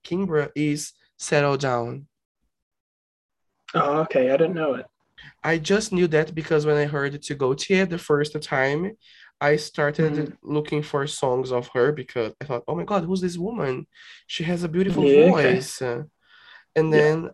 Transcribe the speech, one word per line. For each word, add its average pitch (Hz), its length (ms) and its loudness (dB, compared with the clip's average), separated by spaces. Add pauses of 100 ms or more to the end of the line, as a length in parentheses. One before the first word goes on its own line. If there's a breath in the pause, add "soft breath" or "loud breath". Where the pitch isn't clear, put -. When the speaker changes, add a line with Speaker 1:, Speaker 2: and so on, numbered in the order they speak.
Speaker 1:
Kimbra 165 540 -2
is 147 360 -2 (260)
Settle 143 400 0
Down. 127 480 -4 (1700)
Speaker 2:
Oh, 143 280 2
okay. 131 280 0
I 135 80 4
don't 165 160 2
know 156 200 -2
it. 123 120 -10 (560 loud breath)
Speaker 1:
I 165 160 0
just 196 340 0
knew 180 160 4
that 156 260 0
because 156 300 0
when 151 120 2
I 147 100 2
heard 143 360 -4
To 147 120 -8
Go 135 200 0
Tie 190 300 0
the 175 140 -4
first 151 440 -2
time, 147 540 -2 (440 soft breath)
I 147 160 4
started 151 580 -2
Speaker 2:
Mm. 151 280 -4
Speaker 1:
looking 151 400 -2
for 147 240 -4
songs 127 460 -2
of 123 220 -2
her 131 180 4
because 127 480 -6
I - 60 -10
thought, 120 200 -6
"Oh 139 80 -4
my 170 100 -6
God, 190 200 -2
who's 185 160 -2
this 175 160 -4
woman? 170 500 -6 (400 loud breath)
She - 180 -8
has 175 180 -4
a 170 60 -4
beautiful 175 360 0
Speaker 2:
Yeah, 151 280 8
okay. 131 220 4
Speaker 1:
voice." - 280 -4
Uh, 123 220 -4 (720 soft breath)
and 160 140 2
Speaker 2:
Yeah. 151 100 6
Speaker 1:
then 156 340 2